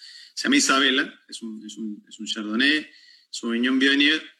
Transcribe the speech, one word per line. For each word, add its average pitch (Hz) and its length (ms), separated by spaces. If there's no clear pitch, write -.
Se - 100
llama 139 120
Isabela, 135 720
es - 140
un, 110 220
es 107 120
un, 107 320
es - 100
un 107 80
Chardonnay, 120 600
Sauvignon 120 480
Viognier, 143 440